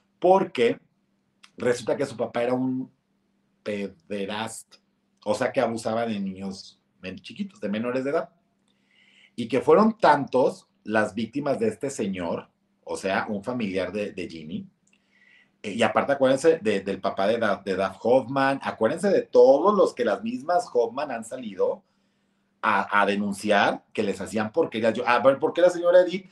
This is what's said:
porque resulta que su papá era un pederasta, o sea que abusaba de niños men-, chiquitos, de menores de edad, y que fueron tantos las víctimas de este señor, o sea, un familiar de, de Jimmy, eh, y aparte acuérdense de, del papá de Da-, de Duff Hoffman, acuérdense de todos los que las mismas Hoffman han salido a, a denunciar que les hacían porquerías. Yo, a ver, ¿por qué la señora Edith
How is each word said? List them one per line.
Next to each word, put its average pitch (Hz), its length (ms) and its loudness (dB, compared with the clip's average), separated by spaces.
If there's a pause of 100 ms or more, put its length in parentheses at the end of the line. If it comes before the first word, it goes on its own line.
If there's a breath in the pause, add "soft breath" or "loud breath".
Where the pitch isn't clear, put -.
(180)
porque 190 600 4 (800)
resulta 117 380 -2
que 113 100 -2
su 113 100 -12
papá 120 280 -4
era 123 100 0
un 131 360 -4 (720)
pederasta, 101 1160 -8 (460)
o 107 100 0
sea 123 180 -2
que 139 80 0
abusaba 113 460 -2
de 110 140 -4
niños 95 600 -10 (200)
men-, 95 180 -12
chiquitos, - 420 -12
de 107 80 -6
menores 123 360 -4
de 139 60 -4
edad, 165 200 -4 (1040 soft breath)
y 117 140 -8
que 123 120 0
fueron 196 380 4
tantos 143 720 2 (160)
las 104 300 -2
víctimas 123 440 -4
de 110 100 0
este 131 220 -6
señor, 95 580 -6 (360)
o 85 120 -8
sea, 98 320 -2
un 104 140 -6
familiar 95 500 -4
de, 104 200 -6
de 85 160 -10
Jimmy, 80 380 -12 (960 soft breath)
eh, 104 100 -10
y 113 100 0
aparte 110 300 0
acuérdense 131 460 4
de, 104 220 0
del 95 200 -6
papá 98 260 -2
de 113 100 2
Da-, 107 260 -2
de 98 120 -4
Duff 95 280 -4
Hoffman, 135 600 2
acuérdense 147 480 -2
de 143 120 2
todos 208 520 6
los 170 200 4
que 123 120 -2
las 101 160 -2
mismas 139 500 -2
Hoffman 123 380 -2
han 113 140 -8
salido 101 580 -4 (800)
a, 101 400 2
a 101 40 2
denunciar 104 840 0
que 110 100 -4
les 98 180 -4
hacían 107 300 -6
porquerías. 113 440 0
Yo, 117 120 -4
a 120 140 4
ver, 131 180 4
¿por 151 140 -2
qué - 80 -2
la 175 100 6
señora 175 300 4
Edith 180 320 0